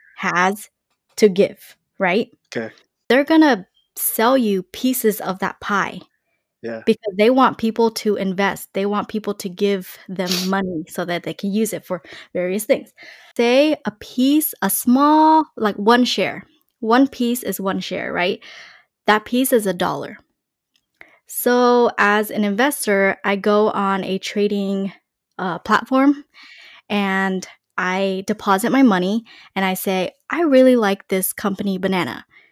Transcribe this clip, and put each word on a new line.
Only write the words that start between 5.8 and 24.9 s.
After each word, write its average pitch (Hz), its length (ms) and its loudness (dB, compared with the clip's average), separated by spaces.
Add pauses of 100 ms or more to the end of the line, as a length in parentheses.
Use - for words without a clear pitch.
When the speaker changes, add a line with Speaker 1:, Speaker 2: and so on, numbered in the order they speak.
Speaker 2:
Yeah. 113 220 -10
Speaker 1:
because 214 320 -2
they 214 120 4
want 269 300 2
people 226 320 0
to 208 240 -2
invest. 196 580 -4
They 196 140 -2
want 202 220 -4
people 208 260 -6
to - 140 -10
give 196 480 -4 (120)
them 180 200 -6 (200)
money 185 400 -4
so 180 160 -8
that 170 180 -6
they 160 120 -8
can 196 160 -6
use 220 200 -2
it 160 140 -10
for 180 160 -8 (320)
various 185 320 -4
things. - 260 -2 (460)
Say 262 480 2
a 208 60 -6
piece, 285 640 0 (100)
a 196 80 2
small, 302 720 4 (100)
like, 214 200 -2
one 233 300 4
share. 139 400 -4 (340)
One 240 280 2
piece 240 360 -4
is - 180 -6
one 190 180 -4
share, 180 320 -8
right? 175 320 -4 (640)
That 208 200 2
piece 254 280 0
is 214 140 2
a 185 60 -2
dollar. 165 440 -6 (1120)
So 240 680 2
as 208 340 2
an 214 120 -2
investor, 202 800 0
I 202 120 -2
go 208 340 2
on 196 340 -2
a 190 160 -4
trading, 196 760 -4 (440)